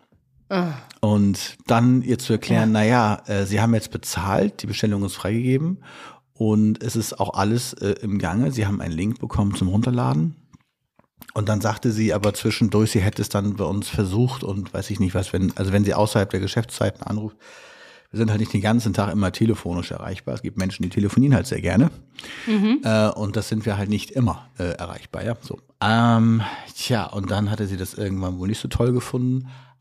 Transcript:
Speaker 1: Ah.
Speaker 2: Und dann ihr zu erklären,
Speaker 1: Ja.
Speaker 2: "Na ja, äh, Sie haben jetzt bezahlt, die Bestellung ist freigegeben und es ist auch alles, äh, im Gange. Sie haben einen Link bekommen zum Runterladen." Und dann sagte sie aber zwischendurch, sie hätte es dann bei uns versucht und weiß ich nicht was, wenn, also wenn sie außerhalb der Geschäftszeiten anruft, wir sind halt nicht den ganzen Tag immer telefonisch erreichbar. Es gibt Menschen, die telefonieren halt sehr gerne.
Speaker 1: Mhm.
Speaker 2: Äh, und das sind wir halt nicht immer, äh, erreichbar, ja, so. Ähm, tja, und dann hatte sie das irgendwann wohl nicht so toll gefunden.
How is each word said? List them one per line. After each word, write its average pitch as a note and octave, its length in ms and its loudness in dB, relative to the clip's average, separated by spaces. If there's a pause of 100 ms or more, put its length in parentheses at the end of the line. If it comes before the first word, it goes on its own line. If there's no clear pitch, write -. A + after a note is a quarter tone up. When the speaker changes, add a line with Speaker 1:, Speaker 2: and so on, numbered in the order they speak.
(480)
Speaker 1:
Ah. F3+ 240 -2 (280)
Speaker 2:
Und G2+ 560 2 (100)
dann B2 360 4
ihr B2 160 0
zu - 140 -4
erklären, A2 400 2
Speaker 1:
Ja. G#2+ 80 4
Speaker 2:
"Na G#2+ 40 4
ja, A2 420 4
äh, G2+ 200 0
Sie G#2 140 0
haben A#2 140 4
jetzt G#2+ 160 -2
bezahlt, G2+ 720 -2
die - 40 -8
Bestellung G#2 380 0
ist F#2+ 120 -6
freigegeben C3 640 0 (560)
und G#2+ 480 2
es A2+ 140 -6
ist A2 240 -4
auch G2 140 -2
alles, A2 400 0
äh, G2 260 0
im G#2 180 -2
Gange. F#2+ 340 0
Sie A2 140 0
haben G2+ 140 -2
einen E2+ 140 -6
Link G2 260 -2
bekommen G#2 340 -2
zum G2 140 0
Runterladen." B2+ 680 0 (960)
Und G#2 160 -2
dann G#2+ 120 2
sagte A2 300 0
sie G#2+ 240 2
aber G#2 200 2
zwischendurch, G#2+ 580 2
sie A2+ 80 2
hätte G2+ 220 0
es G2+ 60 -4
dann G2+ 280 -2
bei G2 80 -2
uns G2 240 -4
versucht A2 560 0
und G2 280 -6
weiß - 180 -6
ich G2 100 -4
nicht F#2 140 0
was, F#2+ 180 -2
wenn, F#2 240 0
also F#2+ 160 -2
wenn G2+ 120 4
sie G2+ 100 2
außerhalb G#2 360 2
der - 80 -2
Geschäftszeiten G2+ 640 -2
anruft, G#2+ 340 -6 (720)
wir G2+ 80 -6
sind A2 120 2
halt G#2+ 80 2
nicht A2 140 -2
den G#2+ 80 0
ganzen G#2+ 320 2
Tag G2+ 180 0
immer F#2+ 220 0
telefonisch G2 580 -2
erreichbar. - 460 -8
Es - 60 -12
gibt G#2 160 -8
Menschen, F#2 260 -4
die F#2 60 -4
telefonieren A#2+ 440 4
halt - 140 2
sehr - 120 -4
gerne. G2 300 4 (560)
Speaker 1:
Mhm. G#3+ 380 2
Speaker 2:
Äh, A2 240 4
und G2+ 260 -4
das G#2 140 -4
sind G#2+ 180 -4
wir G2+ 100 0
halt G2 120 -2
nicht G#2 240 -2
immer, A#2+ 360 0 (100)
äh, F#2 60 -4 (120)
erreichbar, - 480 -10
ja, A2+ 160 -4
so. - 180 -14 (220)
Ähm, A2+ 640 4 (320)
tja, G#2+ 320 -2
und F#2+ 240 -6
dann G2+ 200 0
hatte G#2 160 -2
sie F#2+ 100 -4
das F2+ 180 -8
irgendwann F#2+ 440 -4
wohl F#2 100 -4
nicht G#2+ 120 -2
so C3 80 -6
toll B2 240 0
gefunden. B2+ 560 -2 (320)